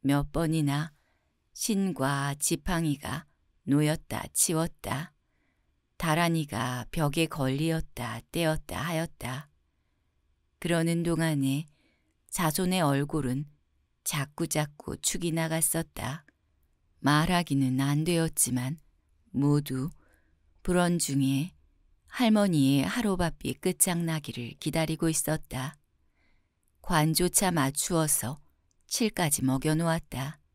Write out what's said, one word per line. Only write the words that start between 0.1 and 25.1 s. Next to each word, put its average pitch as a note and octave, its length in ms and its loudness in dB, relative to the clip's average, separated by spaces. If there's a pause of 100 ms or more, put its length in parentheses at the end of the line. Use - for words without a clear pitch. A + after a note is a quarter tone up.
번이나 D#3 600 0 (600)
신과 C#3+ 880 -2
지팡이가 E3 840 -2 (360)
놓였다 D3+ 680 0
치웠다. D#3+ 800 -2 (840)
다란이가 D#3 920 0
벽에 D#3 360 0
걸리었다 C3+ 960 -2 (120)
떼었다 D#3+ 480 -2
하였다. D#3+ 680 -6 (1080)
그러는 E3+ 440 0
동안에 D#3 680 0 (640)
자손의 F3+ 500 0
얼굴은 C#3+ 640 0 (580)
자꾸자꾸 D3+ 960 -4
축이 E3+ 340 -2
나갔었다. D#3+ 920 -2 (760)
말하기는 C#3+ 800 2
안 C#3+ 240 2
되었지만 D#3+ 720 0 (520)
모두 C#3+ 600 0 (720)
불언 F3 360 4
중에 C#3 540 0 (540)
할머니의 F3+ 800 4
하루밥이 F#3+ 760 -2
끝장나기를 E3 1000 -2
기다리고 D#3+ 480 0
있었다. D#3 680 -4 (1040)